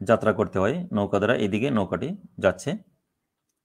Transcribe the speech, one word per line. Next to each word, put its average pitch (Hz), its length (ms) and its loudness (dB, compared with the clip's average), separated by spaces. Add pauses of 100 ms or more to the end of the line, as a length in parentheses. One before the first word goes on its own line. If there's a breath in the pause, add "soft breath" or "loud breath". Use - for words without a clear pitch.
যাত্রা 107 380 4
করতে 98 240 0
হয় 123 140 2 (200)
নৌকা 101 240 0
দ্বারা। 107 140 2 (100)
এদিকে 110 240 -2 (100)
নৌকাটি 95 300 -2 (360)
যাচ্ছে। 95 260 0 (960)